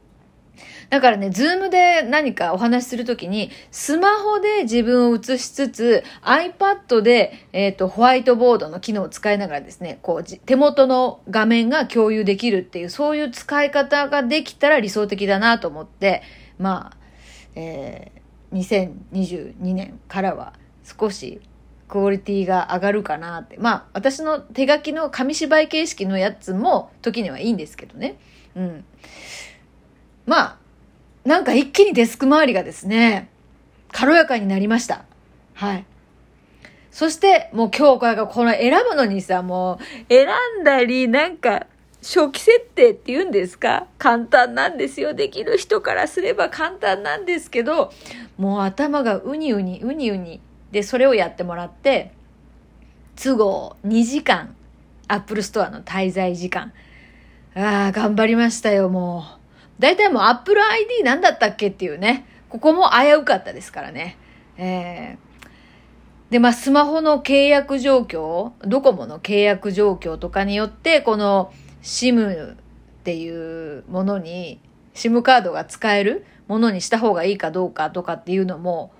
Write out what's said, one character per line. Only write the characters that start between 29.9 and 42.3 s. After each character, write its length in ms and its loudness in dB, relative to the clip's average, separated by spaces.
ま 140 4
あ、 160 -4
な 140 4
ん 60 -4
か 80 0
一 180 2
気 140 6
に 80 0
デ 120 4
ス 120 -6
ク 80 -2
周 220 6
り 60 0
が 100 -2
で 80 -12
す 140 -14
ね、 440 2
軽 220 2
や 120 6
か 120 -2
に 80 -4
な 140 -2
り 80 -2
ま 100 2
し 100 -4
た。 180 -8
は 220 -6
い。 100 -12
そ 180 -2
し 60 -8
て、 380 4
も 140 0
う 80 -4
今 180 8
日 60 2
こ 80 -2
れ、 80 2
こ 280 -2
の 80 4
選 200 2
ぶ 60 -2
の 100 2
に 160 -2
さ、 200 -2
も 380 -4
う 340 -4
選 140 8
ん 20 -6
だ 200 4
り、 240 0
な 220 2
ん 80 -14
か、 300 -2
初 300 2